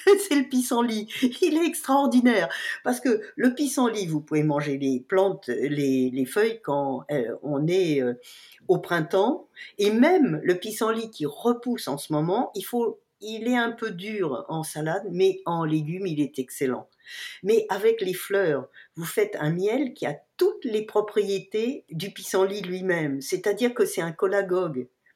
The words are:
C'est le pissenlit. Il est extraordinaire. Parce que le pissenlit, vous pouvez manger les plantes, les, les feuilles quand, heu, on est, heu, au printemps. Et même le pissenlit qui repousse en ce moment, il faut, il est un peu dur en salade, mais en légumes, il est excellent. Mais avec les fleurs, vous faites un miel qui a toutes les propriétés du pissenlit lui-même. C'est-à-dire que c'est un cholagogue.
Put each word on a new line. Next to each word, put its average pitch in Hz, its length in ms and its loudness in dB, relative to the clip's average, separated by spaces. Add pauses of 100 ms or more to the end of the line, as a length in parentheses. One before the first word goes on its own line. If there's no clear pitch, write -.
(180)
C'est - 180 0
le 269 120 2
pissenlit. 233 600 0 (340)
Il 311 160 4
est 339 80 4
extraordinaire. 247 840 4 (360)
Parce 247 160 -2
que 220 200 2 (160)
le 247 180 4
pissenlit, 240 520 0
vous 156 160 -2
pouvez 151 200 0
manger 147 360 0
les 135 220 0
plantes, 190 480 0
les, 131 640 0
les 131 140 -2
feuilles 220 380 0
quand, 143 500 -4
heu, 117 300 -2
on 147 240 -2
est, 170 340 2
heu, 123 180 0 (480)
au 180 120 4
printemps. 190 680 0 (300)
Et 202 120 2
même 240 520 4
le 180 160 2
pissenlit 220 520 -4
qui - 160 -6
repousse 240 600 -2
en 139 120 -4
ce - 160 -8
moment, 170 400 0
il 196 100 -6
faut, 233 360 -2 (200)
il 220 260 -8
est 247 120 2
un 233 140 0
peu 226 180 -6
dur 180 580 -6
en 160 140 -4
salade, 160 500 -4
mais 185 320 2
en 165 200 -2
légumes, 156 420 -2
il 151 140 -2
est 139 180 -2
excellent. 127 500 -4 (540)
Mais 220 280 4
avec 220 300 2
les 185 140 -2
fleurs, 170 540 0 (280)
vous 160 80 -8
faites 202 360 0
un 151 120 0
miel 220 420 0
qui - 120 -6
a 147 120 -4 (200)
toutes 415 260 0
les 214 220 -2
propriétés 214 1040 -2
du 170 200 -8
pissenlit 196 520 -2
lui-même. 175 580 -2
C'est-à-dire 208 540 0
que 220 100 2
c'est 185 180 -2
un 165 100 -4
cholagogue. 180 760 0 (280)